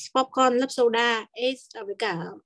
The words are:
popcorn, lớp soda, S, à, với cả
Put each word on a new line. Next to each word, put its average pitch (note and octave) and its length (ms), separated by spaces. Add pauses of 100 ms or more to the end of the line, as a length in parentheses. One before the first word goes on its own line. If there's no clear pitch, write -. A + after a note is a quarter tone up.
(160)
popcorn, C4 420
lớp C4 120
soda, A#3 560 (100)
S, B3+ 420
à, A3+ 60
với G3+ 160
cả G3 180 (280)